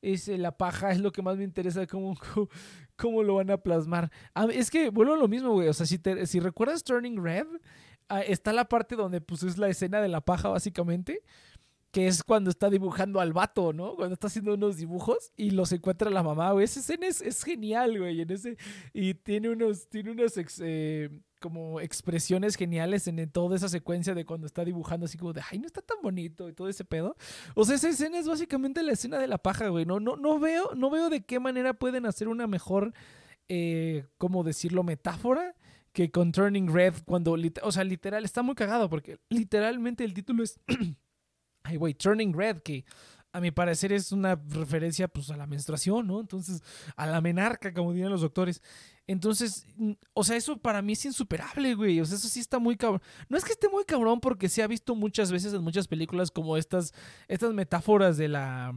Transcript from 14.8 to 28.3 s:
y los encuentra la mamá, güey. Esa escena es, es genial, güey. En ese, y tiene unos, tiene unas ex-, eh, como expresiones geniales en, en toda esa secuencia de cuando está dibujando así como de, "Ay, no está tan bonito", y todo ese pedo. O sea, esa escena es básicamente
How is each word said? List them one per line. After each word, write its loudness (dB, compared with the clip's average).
y 0
los 2
encuentra 0
la 2
mamá, 2
güey. 6
Esa -4
escena -4
es, -2
es -4
genial, 0
güey. -2
En -4
ese, -6
y 0
tiene -2
unos, 0
tiene -8
unas 0
ex-, -8
eh, -2
como -8
expresiones -2
geniales 0
en, -4
en -4
toda 0
esa 0
secuencia -2
de -4
cuando -8
está -6
dibujando -4
así -8
como -6
de, -10
"Ay, -8
no -8
está -12
tan -6
bonito", -6
y -14
todo -8
ese -8
pedo. -4
O 8
sea, 4
esa 2
escena 0
es -2
básicamente -2